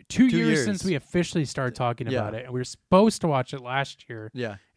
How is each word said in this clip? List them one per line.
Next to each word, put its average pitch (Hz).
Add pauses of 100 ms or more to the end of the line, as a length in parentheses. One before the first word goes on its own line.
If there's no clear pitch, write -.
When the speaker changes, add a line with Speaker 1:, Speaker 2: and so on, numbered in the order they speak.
Speaker 1:
two 254
Speaker 2:
Two -
Speaker 1:
years -
Speaker 2:
years. 147
Speaker 1:
since 208
we 185
officially 165
started 127
talking 117
Speaker 2:
Yeah. 127
Speaker 1:
about 104
it, 123
and 127
we 127
were -
supposed -
to 175
watch 135
it 135
last 131
year, 110
Speaker 2:
Yeah. 117 (220)